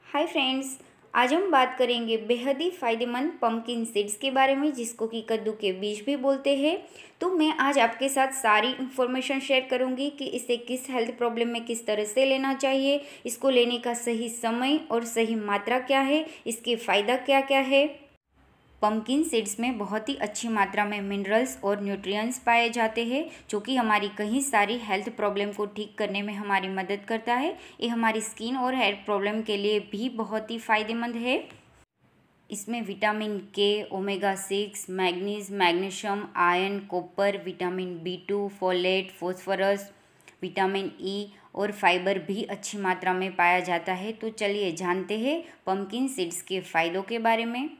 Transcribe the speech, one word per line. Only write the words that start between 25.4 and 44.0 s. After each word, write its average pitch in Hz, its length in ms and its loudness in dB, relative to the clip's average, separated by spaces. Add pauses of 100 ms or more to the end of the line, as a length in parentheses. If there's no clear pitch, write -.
को 208 140 -4
ठीक 208 320 -10
करने 202 240 -2
में 208 120 -6
हमारी 196 340 0
मदद 190 400 -2
करता 226 280 0
है। 302 220 -2 (240)
ये 240 60 -2
हमारी 226 340 0
स्किन 240 360 -6
और 254 180 0
हेयर 208 180 2
प्रॉब्लम 208 480 -2
के 214 160 -2
लिए 208 220 2
भी 214 300 -6
बहुत 214 420 -4
ही 226 80 -6
फ़ायदेमंद 226 560 0
है। 247 280 0 (1080)
इसमें 226 300 -6
विटामिन 208 560 -2
के, 202 460 2
ओमेगा 196 520 -2
सिक्स, 196 540 -4
मैग्नीज, 190 600 -2
मैग्नीशियम, 196 840 0
आयरन, 185 440 2
कॉपर, 196 680 -2
विटामिन 180 580 -4
बी 180 260 -6
टू, 202 180 0 (120)
फोलेट, 185 520 2
फॉस्फोरस, 190 800 -2 (500)
विटामिन 190 500 0 (100)
ई 202 320 -6 (220)
और 208 160 0
फाइबर 185 480 2
भी - 240 -4
अच्छी 196 340 -8
मात्रा 185 360 0
में 185 220 -2
पाया 180 240 4
जाता 175 340 -2
है। 190 180 -6